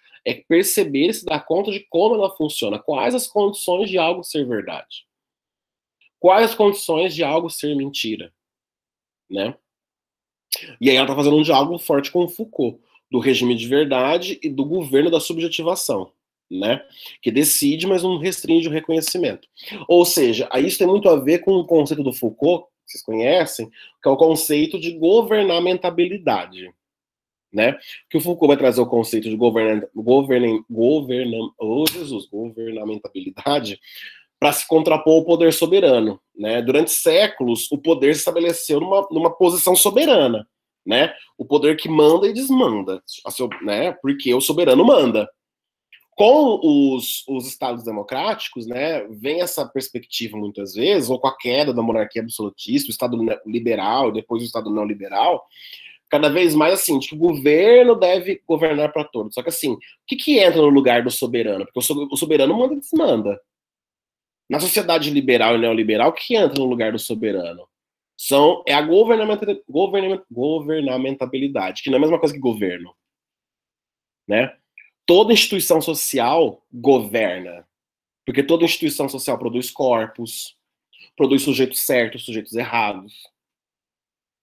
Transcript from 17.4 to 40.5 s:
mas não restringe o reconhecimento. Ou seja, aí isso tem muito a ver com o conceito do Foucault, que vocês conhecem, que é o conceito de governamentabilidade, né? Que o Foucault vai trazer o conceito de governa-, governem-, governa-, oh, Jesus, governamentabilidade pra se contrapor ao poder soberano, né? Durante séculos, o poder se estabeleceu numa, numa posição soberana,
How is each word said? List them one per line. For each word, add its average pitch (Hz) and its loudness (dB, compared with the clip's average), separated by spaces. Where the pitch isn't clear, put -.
mas 185 0
não 185 -2
restringe 165 0
o - -6
reconhecimento. 156 -4
Ou 175 6
seja, 127 0
aí 135 0
isso 190 -4
tem 185 4
muito 202 4
a 160 6
ver 143 0
com 196 0
o 180 -2
conceito 151 0
do 131 -4
Foucault, 139 -2
que - -20
vocês - -18
conhecem, 117 -2
que - -12
é - 4
o 135 4
conceito 156 2
de 165 -8
governamentabilidade, 175 0
né? 113 0
Que - -2
o - 0
Foucault 170 0
vai 143 6
trazer 127 2
o 120 2
conceito 113 -2
de 110 -6
governa-, 110 0
governem-, 120 2
governa-, 123 -2
oh, 117 -2
Jesus, 147 -10
governamentabilidade 107 -8
pra - 2
se - -4
contrapor 160 4
ao 165 2
poder 165 4
soberano, 143 2
né? 110 -4
Durante 135 0
séculos, 156 0
o 143 -2
poder 147 2
se 147 -4
estabeleceu 165 -2
numa, 196 0
numa 165 0
posição 180 2
soberana, 190 4